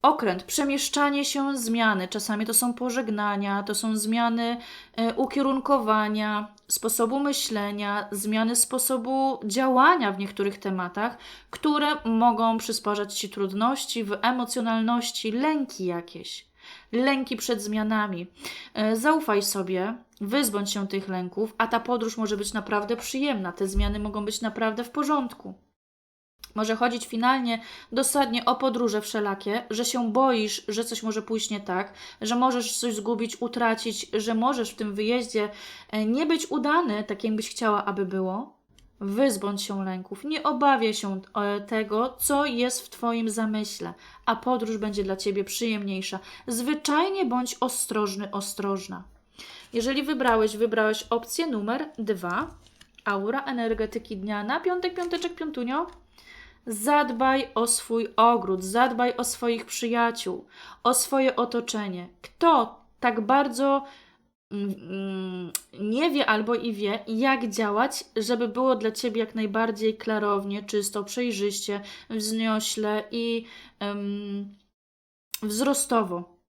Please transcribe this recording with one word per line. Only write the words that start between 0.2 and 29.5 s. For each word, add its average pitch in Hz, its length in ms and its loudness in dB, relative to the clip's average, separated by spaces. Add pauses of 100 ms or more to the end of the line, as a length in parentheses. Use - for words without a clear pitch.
przemieszczanie 285 800 0
się, 277 320 0
zmiany. 226 500 2
Czasami 214 380 -2
to 220 80 -2
są 240 200 2
pożegnania, 208 880 0
to 208 120 -2
są 220 200 0
zmiany, 233 640 0 (380)
e, 226 180 0
ukierunkowania, 214 1300 2 (200)
sposobu 233 520 0
myślenia, 208 920 -2
zmiany 220 440 0
sposobu 262 880 0
działania 262 680 6
w 190 80 -4
niektórych 202 380 -2
tematach, 196 600 -4 (320)
które 294 380 2 (180)
mogą 226 520 4
przysparzać 208 560 -4
Ci - 160 -6
trudności 214 760 -2
w 202 180 -2
emocjonalności, 233 1080 0
lęki 269 540 0
jakieś. 170 600 -6 (440)
Lęki 262 440 2
przed 220 260 -2
zmianami. 214 680 0 (460)
E, 214 220 2
zaufaj 247 460 4
sobie, 190 540 -2 (260)
wyzbądź 208 520 0
się 202 140 -2
tych 196 200 -4
lęków, 185 500 -4
a 226 100 2
ta 226 120 2
podróż 226 380 -2
może 214 200 -2
być 202 160 -4
naprawdę 208 440 -2
przyjemna. 240 540 -2
Te 196 160 -2
zmiany 202 320 2
mogą 208 260 -4
być 214 160 -4
naprawdę 220 420 -2
w 233 60 -8
porządku. 269 640 -2 (1000)
Może 220 200 0
chodzić 240 300 0
finalnie 240 560 2 (300)
dosadnie 254 540 2
o 247 100 4
podróże 240 460 2
wszelakie, 208 680 -2